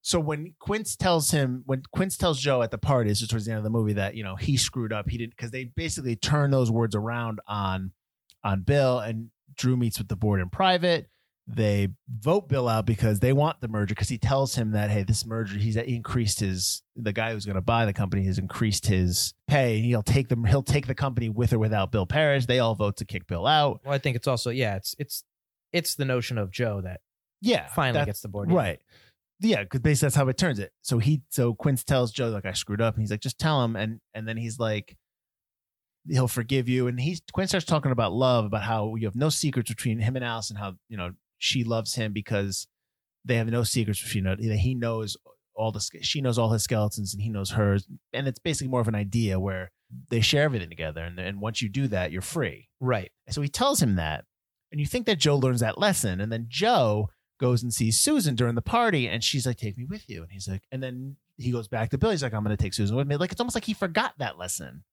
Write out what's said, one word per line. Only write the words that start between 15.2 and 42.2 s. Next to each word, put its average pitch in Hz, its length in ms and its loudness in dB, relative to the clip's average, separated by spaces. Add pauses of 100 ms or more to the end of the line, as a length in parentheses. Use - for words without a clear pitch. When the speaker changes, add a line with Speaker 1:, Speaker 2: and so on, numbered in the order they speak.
Speaker 1:
merger, 110 320 -4
he's, 107 180 0
he 120 200 -2
increased 117 440 -2
his, 95 440 -2 (120)
the 110 160 -4
guy 113 220 -2
who's 104 120 -6
gonna 95 160 -2
buy 117 240 4
the 101 80 2
company 101 340 0
has 92 120 0
increased 98 480 -2
his 90 460 2 (160)
pay, 131 280 4
and 113 80 0
he'll 120 180 2
take 127 260 2
them, 117 160 0
he'll 135 180 6
take 135 240 2
the - 80 -2
company 120 320 -2
with 110 240 2
or 117 80 2
without 107 320 2
Bill 101 140 2
Parrish. 143 400 2
They 123 140 2
all 113 160 2
vote 101 220 0
to 104 80 -8
kick 90 220 -10
Bill 90 180 -4
out. 147 380 2
Speaker 2:
Well, 139 100 -4
I 139 40 0
think 131 180 -2
it's 117 120 -2
also, 123 240 -2
yeah, 117 260 -2
it's, - 220 -8
it's, - 260 -10 (480)
it's 170 220 -2
the 143 100 -2
notion 123 320 0
of 98 120 -2
Joe 107 320 -2
that 92 200 -10 (400)
Speaker 1:
Yeah, - 260 2
Speaker 2:
finally 135 320 2
Speaker 1:
that 143 60 2
Speaker 2:
gets 107 160 -6
the 110 80 -10
board, 101 200 -4
yeah. 180 60 6
Speaker 1:
right. 101 240 2 (600)
Yeah, 185 260 2
'cause 131 160 -4
basically 147 260 4
that's 131 80 2
how 139 140 4
it 127 100 -2
turns 156 180 2
it. 98 240 -8
So 123 160 0
he, 135 320 2
so 120 240 2
Quince 131 300 0
tells 123 280 2
Joe, 120 200 -2
like, 98 160 -6
"I 92 60 -4
screwed 104 280 -2
up," 113 140 2
and 110 80 0
he's 101 80 -2
like, 104 100 -2
"Just - 160 -8
tell 151 260 2
him." 113 120 0
And, 110 260 -4 (140)
and 110 120 -8
then 113 80 -6
he's 113 220 -6
like, 107 400 -2 (1120)
"He'll 131 180 2
forgive 120 420 0
you." 127 180 2
And 123 120 -2
he's, 160 220 -4 (120)
Quince 185 180 -2
starts 185 140 0
talking 147 260 0
about 113 220 0
love, 123 320 4
about 101 180 -4
how 110 320 -2
you 113 100 -2
have 101 100 -4
no 147 140 2
secrets 135 400 -2
between 113 300 -4
him 117 160 0
and 127 100 -4
Allison, 113 300 -6
how, 98 220 -8 (120)
you 110 80 -10
know, 90 140 -6 (260)
she - 260 0
loves 113 320 -2
him 110 180 -4
because 101 540 -2 (580)